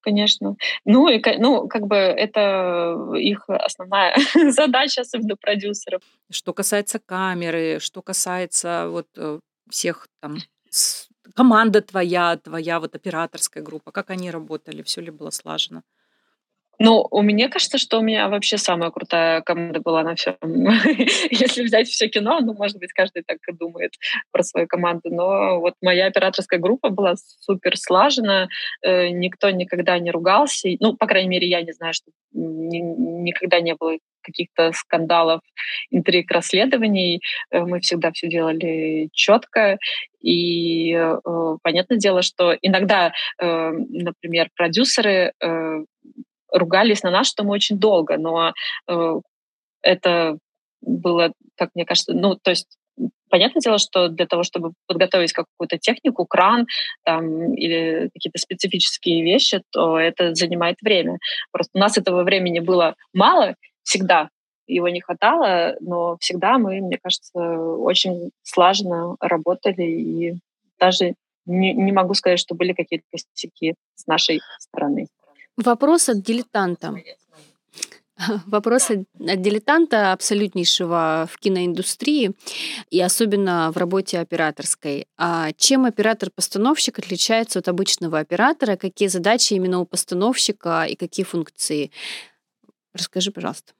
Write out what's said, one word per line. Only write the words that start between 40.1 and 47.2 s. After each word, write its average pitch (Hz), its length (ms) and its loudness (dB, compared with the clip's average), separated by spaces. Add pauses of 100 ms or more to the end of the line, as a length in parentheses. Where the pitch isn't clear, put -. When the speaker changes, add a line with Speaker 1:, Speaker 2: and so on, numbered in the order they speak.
Speaker 1:
И, 170 760 0
э, 165 680 -2
понятное 180 360 0
дело, 190 240 2
что 175 400 2
иногда, 190 500 2 (300)
э, 165 280 0 (200)
например, 165 680 -4
продюсеры, 185 760 2 (120)
э, 160 400 -4 (680)
ругались 190 520 4
на 185 60 2
нас, 202 180 2